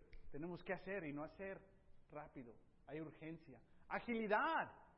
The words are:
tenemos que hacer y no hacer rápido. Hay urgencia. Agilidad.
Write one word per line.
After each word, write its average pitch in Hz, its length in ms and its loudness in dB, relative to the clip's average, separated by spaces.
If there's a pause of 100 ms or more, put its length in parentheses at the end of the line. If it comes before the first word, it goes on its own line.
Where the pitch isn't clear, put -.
(320)
tenemos 165 320 -4
que 190 100 0
hacer 185 320 -2
y 143 80 -2
no 147 100 -2
hacer 190 380 -6 (500)
rápido. 143 420 -8 (340)
Hay 151 140 -2
urgencia. 156 600 -8 (260)
Agilidad. 226 840 6 (260)